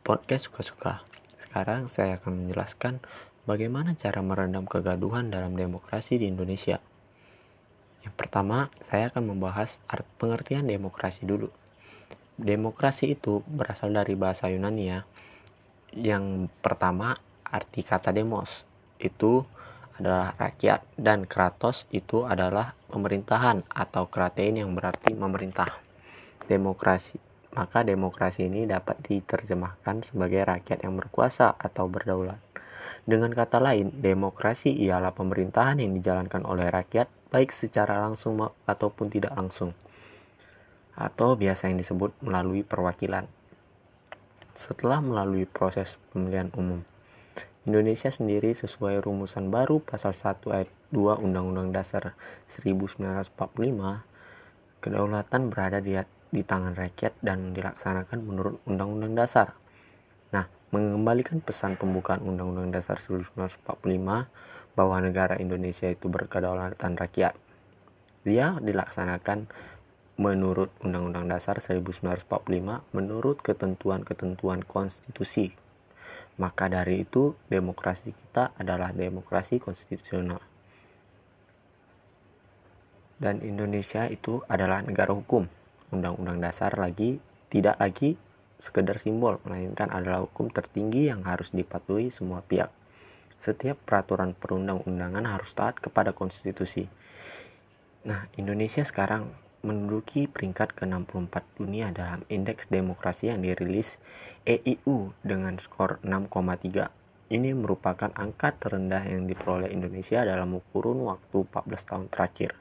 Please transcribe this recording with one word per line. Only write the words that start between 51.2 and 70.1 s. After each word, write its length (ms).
Undang-Undang 480
Dasar 480
seribu 400
sembilan 320
ratus 80
empat 240
puluh 160
lima, 320
kedaulatan 640
berada 320
di, 160
di 100
tangan 300
rakyat 480
dan 320
dilaksanakan 720
menurut 400
Undang-Undang 500
Dasar. 380
Nah, 160
mengembalikan 720
pesan 320
pembukaan 480
Undang-Undang 480
Dasar 260
seribu 320
sembilan 160
ratus 160
empat 160
puluh 220
lima 160
bahwa 260
negara 380
Indonesia 560
itu 160
berkedaulatan 880
rakyat. 400
Dia 340
dilaksanakan 800